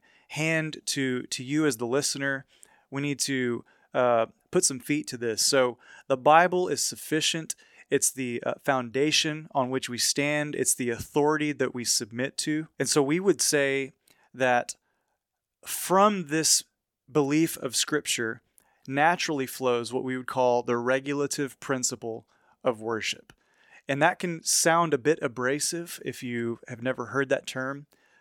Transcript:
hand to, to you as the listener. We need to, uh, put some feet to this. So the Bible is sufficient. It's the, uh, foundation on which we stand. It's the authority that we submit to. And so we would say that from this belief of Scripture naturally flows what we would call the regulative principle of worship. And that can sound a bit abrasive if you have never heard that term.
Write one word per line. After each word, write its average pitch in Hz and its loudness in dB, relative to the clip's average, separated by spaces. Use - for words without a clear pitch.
hand 156 -2
to, 127 -2
to - -8
you 147 0
as 131 2
the 117 -4
listener. 139 -2
We 139 -6
need 143 -2
to, 123 -2
uh, 120 4
put 185 2
some 135 -2
feet 147 -4
to 127 -8
this. 113 -2
So 127 4
the 135 2
Bible 170 6
is 143 -2
sufficient. 156 -2
It's - 2
the, 123 -6
uh, 123 -2
foundation 147 0
on 131 2
which 131 -2
we 120 -8
stand. 147 0
It's - 0
the 120 -2
authority 147 0
that 127 -2
we 123 -6
submit 117 -4
to. 156 -4
And 131 -2
so 151 4
we 147 2
would 185 2
say 139 0
that 123 2
from 190 2
this 151 2
belief 151 2
of - -6
Scripture - -2
naturally 147 0
flows 120 -2
what 127 -2
we 127 -4
would 127 -12
call 123 2
the 120 0
regulative 135 -2
principle 120 -6
of 113 0
worship. 110 -6
And 143 0
that 156 4
can 170 -6
sound 165 2
a 143 4
bit 147 2
abrasive 143 -4
if 131 -8
you 117 -4
have 117 -12
never 123 -4
heard 131 -2
that 135 0
term. 135 -8